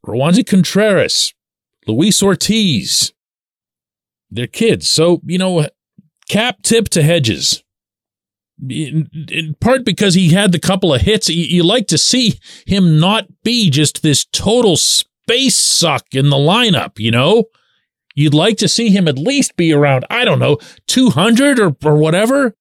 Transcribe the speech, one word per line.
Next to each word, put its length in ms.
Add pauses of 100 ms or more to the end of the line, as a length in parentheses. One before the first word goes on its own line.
Roansy 400
Contreras, 880 (540)
Luis 340
Ortiz, 920 (1160)
they're 180
kids. 420
So, 340
you 140
know, 300 (600)
cap 360
tip 260
to 140
Hedges. 600 (1040)
In, 380 (220)
in 320
part 240
because 300
he 140
had 220
the 80
couple 340
of 80
hits, 280
y-, 60
you 280
like 240
to 100
see 420 (260)
him 340
not 280 (160)
be 260
just 320
this 240
total 500
space 800
suck 580
in 160
the 80
lineup, 600
you 120
know? 340 (680)
You'd 180
like 240
to 100
see 220
him 180
at 100
least 380
be 160
around, 380
I 160
don't 140
know, 180 (300)
two 240
hundred 480
or, 160 (100)
or 120
whatever. 640